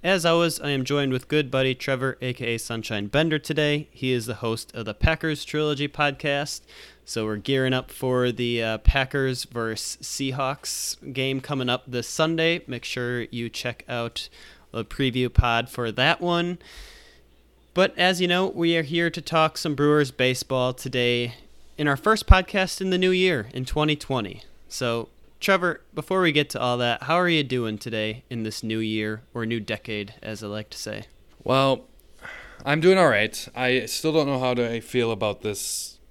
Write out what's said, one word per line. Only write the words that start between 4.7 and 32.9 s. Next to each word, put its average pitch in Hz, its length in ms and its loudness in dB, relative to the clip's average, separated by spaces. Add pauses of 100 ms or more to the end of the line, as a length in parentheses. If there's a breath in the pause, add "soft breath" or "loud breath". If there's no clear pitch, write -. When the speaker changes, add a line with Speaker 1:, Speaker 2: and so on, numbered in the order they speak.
Speaker 1:
of 117 100 -8
the 107 80 -6
Packers 156 500 0
Trilogy 147 440 -2
podcast. 143 760 -2 (420 loud breath)
So 110 220 -6
we're 107 120 -2
gearing 131 360 0
up 127 160 -4
for 123 420 0
the, 120 300 -2
uh, 110 160 -2
Packers 131 680 2
versus 113 560 -6
Seahawks 135 1120 -6
game 131 280 -2
coming 131 260 -4
up 123 200 -2
this 123 200 -6
Sunday. 165 600 0
Make 123 180 -8
sure 123 380 -4
you 117 260 -6
check - 400 -8
out 117 400 -6 (420 loud breath)
the 113 140 -6
preview 127 480 -2
pod 117 340 4
for 120 240 -6
that 135 300 2
one. 170 380 0 (1120 loud breath)
But - 240 2
as 180 240 4
you 180 60 2
know, 180 200 2
we 170 300 2
are 165 60 0
here 165 260 0
to 165 100 -6
talk 160 380 0
some 156 160 -2
Brewers 147 380 4
baseball 127 640 0
today 120 600 0 (420)
in 147 120 0
our 139 100 2
first 214 300 0
podcast 185 540 6
in 190 100 0
the 180 80 2
new 185 120 4
year, 180 400 2
in 131 140 -6
twenty 151 300 2
twenty. 110 480 -4 (260)
So, 117 400 -4 (300)
Trevor, 180 420 2 (120)
before 185 280 0
we 170 100 6
get 143 180 2
to - 100 -6
all 123 200 0
that, 120 240 0
how 147 100 0
are 175 160 2
you 156 140 2
doing 120 340 -2
today 110 500 -4
in 117 140 -6
this 110 220 -6
new 110 160 -2
year, 110 420 -2 (140)
or 117 100 -4
new 117 140 -2
decade, 104 640 -6
as 107 200 -10
I 104 40 -8
like 104 240 -8
to - 80 -14
say? 107 240 -10 (400)
Speaker 2:
Well, 135 420 2 (800 loud breath)
I'm 151 160 2
doing 185 160 6